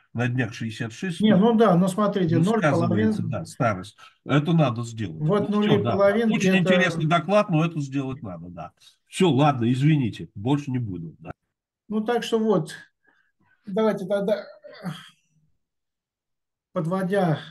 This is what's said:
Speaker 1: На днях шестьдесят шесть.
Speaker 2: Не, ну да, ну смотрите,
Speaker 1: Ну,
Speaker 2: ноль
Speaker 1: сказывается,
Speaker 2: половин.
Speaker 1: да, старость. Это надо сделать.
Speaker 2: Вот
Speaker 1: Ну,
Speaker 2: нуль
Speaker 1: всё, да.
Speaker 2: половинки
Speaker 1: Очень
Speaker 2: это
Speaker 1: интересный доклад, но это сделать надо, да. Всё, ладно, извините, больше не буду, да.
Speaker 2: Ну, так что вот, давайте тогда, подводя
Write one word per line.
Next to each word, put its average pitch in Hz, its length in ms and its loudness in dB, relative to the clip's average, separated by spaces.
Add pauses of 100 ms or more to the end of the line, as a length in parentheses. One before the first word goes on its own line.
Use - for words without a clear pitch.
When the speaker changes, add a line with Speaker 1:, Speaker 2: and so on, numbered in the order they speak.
(140)
Speaker 1:
На 120 140 -2
днях 120 260 -2
шестьдесят 113 400 -8
шесть. 180 260 -8
Speaker 2:
Не, 208 160 4
ну 226 180 4
да, 208 220 4
ну 185 120 4
смотрите, 190 500 0
Speaker 1:
Ну, 165 60 4
Speaker 2:
ноль 220 160 2
Speaker 1:
сказывается, 113 580 0
Speaker 2:
половин. 110 120 -6
Speaker 1:
да, 90 140 -6
старость. 101 540 -4 (260)
Это 147 300 2
надо 120 300 2
сделать. 110 360 -8
Speaker 2:
Вот 202 300 0
Speaker 1:
Ну, 208 60 -2
Speaker 2:
нуль 208 120 0
Speaker 1:
всё, 202 140 4
да. - 100 -2
Speaker 2:
половинки 202 420 4
Speaker 1:
Очень 185 160 0
Speaker 2:
это 190 100 4
Speaker 1:
интересный 165 440 2
доклад, 185 460 2
но 160 120 2
это 165 180 -2
сделать 131 420 -6
надо, 87 260 -12
да. 85 240 -14 (360)
Всё, 185 220 2
ладно, 123 400 2
извините, 131 640 0
больше 135 360 -2
не 127 80 -4
буду, 87 400 -8
да. 80 140 -16 (560)
Speaker 2:
Ну, 214 140 -2
так 233 220 -2
что 226 140 -2
вот, 196 360 0 (920)
давайте 202 400 -2
тогда, 202 360 -2 (2250)
подводя 180 640 0 (120)